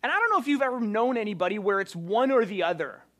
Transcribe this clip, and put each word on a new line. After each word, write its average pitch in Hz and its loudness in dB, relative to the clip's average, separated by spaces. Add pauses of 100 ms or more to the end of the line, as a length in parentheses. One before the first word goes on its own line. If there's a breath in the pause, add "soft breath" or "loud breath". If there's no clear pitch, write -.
And 277 0
I - 0
don't 440 2
know 403 2
if 254 -2
you've 285 2
ever 254 -2
known 233 0
anybody 208 -2
where 196 0
it's 190 -6
one 208 0
or 247 4
the 185 -2
other 151 -2 (180)